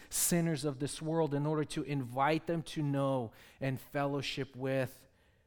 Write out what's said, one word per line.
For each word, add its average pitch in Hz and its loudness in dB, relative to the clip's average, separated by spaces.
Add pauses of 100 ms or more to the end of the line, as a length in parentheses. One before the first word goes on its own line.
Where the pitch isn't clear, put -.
sinners 165 2
of 135 -2
this 139 -4
world 156 2
in 143 2
order 156 2
to 156 -4
invite 139 0
them 170 0
to - -6
know 139 0 (300)
and 135 -2
fellowship 143 -4
with 131 0 (500)